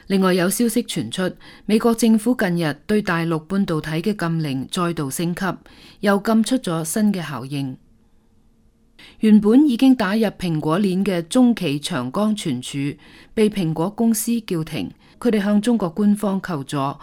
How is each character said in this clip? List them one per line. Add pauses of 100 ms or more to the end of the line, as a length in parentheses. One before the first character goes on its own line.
另
外
有
消
息
傳
出， (340)
美
國
政
府
近
日 (120)
對
大
陸
半
導
體
嘅
禁
令
再
度
升
級， (540)
又
禁
出
咗
新
嘅
效
應。 (1400)
原
本
已
經
打
入
蘋
果
鏈
嘅
中
企
長
江
存
儲 (360)
被
蘋
果
公
司
叫
停， (280)
佢
哋
向
中
國
官
方
求
助， (260)